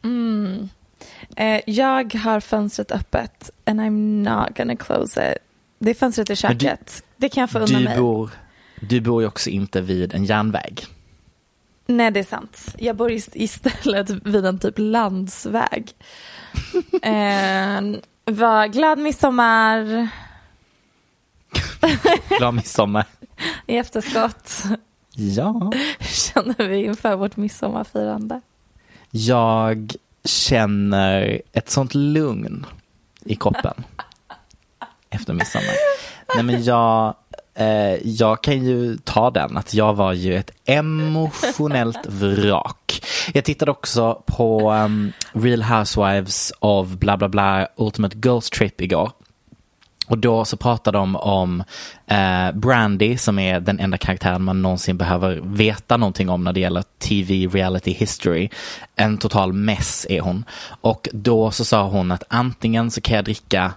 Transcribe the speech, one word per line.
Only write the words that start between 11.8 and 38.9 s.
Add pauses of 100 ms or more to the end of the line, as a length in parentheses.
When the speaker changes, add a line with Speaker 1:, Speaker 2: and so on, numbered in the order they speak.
Speaker 1:
Nej,
det
är
sant.
Jag
bor
ist-,
istället
vid
en
typ
landsväg.
Speaker 2:
<laughs>
Speaker 1:
Eh, (440)
var
glad
midsommar. (2250)
Speaker 2:
<laughs>
Glad
midsommar. (600)
Speaker 1:
I
efterskott. (520)
Speaker 2:
Ja. (280)
Speaker 1:
Hur
känner
vi
inför
vårt
midsommarfirande? (680)
Speaker 2:
Jag (300)
känner (120)
ett
sånt
lugn (600)
i
kroppen (640)
<laughs>
efter
midsommar. (640)
Nej,
men
jag, (380)
eh,
jag
kan
ju